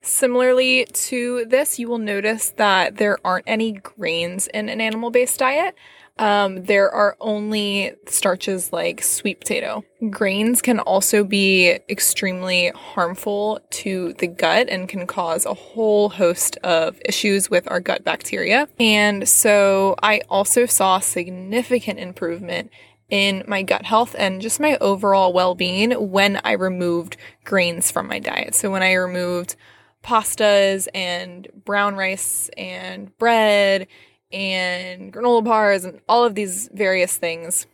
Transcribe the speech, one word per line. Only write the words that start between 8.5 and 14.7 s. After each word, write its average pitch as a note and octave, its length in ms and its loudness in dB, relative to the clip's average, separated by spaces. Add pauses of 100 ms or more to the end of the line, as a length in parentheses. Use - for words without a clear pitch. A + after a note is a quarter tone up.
like E3+ 320 -4
sweet - 380 -4
potato. - 420 -6 (280)
Grains G#3 500 0
can A#3 180 2
also G3+ 460 2
be F#3+ 540 4 (100)
extremely F#3 880 -2
harmful G3+ 840 -4 (100)
to F#3 480 -6
the - 80 -2
gut E3+ 420 2
and F#3 220 -6